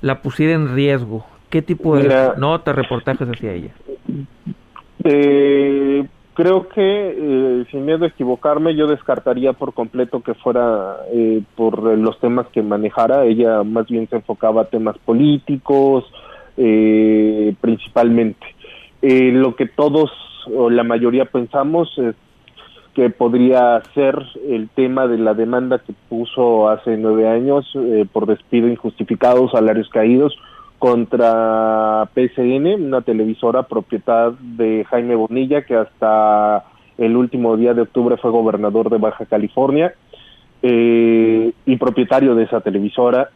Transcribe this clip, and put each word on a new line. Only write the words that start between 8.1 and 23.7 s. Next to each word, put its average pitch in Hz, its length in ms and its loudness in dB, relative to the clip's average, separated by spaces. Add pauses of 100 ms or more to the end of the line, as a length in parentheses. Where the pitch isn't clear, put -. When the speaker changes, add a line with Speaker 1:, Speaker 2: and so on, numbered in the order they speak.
Speaker 2:
yo 151 120 0
descartaría 131 680 -2
por 131 180 -8
completo 120 500 -6
que 117 120 -6
fuera, 117 600 -2 (140)
eh, 110 300 0 (160)
por 110 260 -2 (140)
los 110 240 -2
temas 120 280 -2
que 113 140 -4
manejara. 107 600 0
Ella 113 380 2
más 110 260 -2
bien 113 200 -4
se 120 80 -6
enfocaba 110 460 -2
a - 40 2
temas 110 320 -4
políticos, 139 1080 0 (540)
eh, 110 1000 2
principalmente. 117 840 0 (540)
Eh, 131 320 4
lo 127 240 2
que 135 100 -2
todos 147 440 0 (440)
o 123 140 2
la 117 160 2
mayoría 120 420 0
pensamos 147 720 -2
es 117 160 -2 (800)
que 123 140 2
podría 123 720 2 (140)